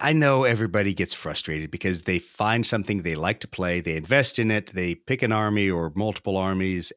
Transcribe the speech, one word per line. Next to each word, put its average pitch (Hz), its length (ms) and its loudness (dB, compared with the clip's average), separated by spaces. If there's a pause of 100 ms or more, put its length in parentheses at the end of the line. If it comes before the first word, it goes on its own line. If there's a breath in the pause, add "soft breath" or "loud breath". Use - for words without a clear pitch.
I 147 120 2
know 139 320 6
everybody 104 500 2
gets 85 200 -2
frustrated 78 560 -6
because 87 320 -2
they 90 160 0
find 110 480 0
something 101 360 -2
they 82 120 -2
like 87 260 -2
to - 80 -14
play, 87 320 -2
they 82 160 -4
invest 127 420 2
in 113 120 2
it, 107 220 -2
they 90 220 -2
pick - 280 -4
an 113 100 2
army 104 380 2
or 82 240 -2
multiple 101 420 -2
armies, 95 600 0